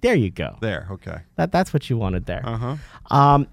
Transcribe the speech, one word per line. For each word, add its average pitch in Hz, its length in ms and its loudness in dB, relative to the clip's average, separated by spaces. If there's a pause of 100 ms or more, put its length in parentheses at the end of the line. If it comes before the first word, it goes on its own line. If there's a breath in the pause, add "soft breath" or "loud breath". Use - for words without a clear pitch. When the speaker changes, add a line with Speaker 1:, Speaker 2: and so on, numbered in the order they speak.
Speaker 1:
There 240 120 2
you 113 160 2
go. 71 320 -6
Speaker 2:
There, 90 300 -4
okay. 85 300 -12 (160)
Speaker 1:
That, 165 140 -2
that's 185 220 0
what - 160 -2
you 123 80 0
wanted 95 300 -2
there. 90 180 -6
Speaker 2:
Uh-huh. 117 300 -6 (340 loud breath)
Speaker 1:
Um, 143 440 6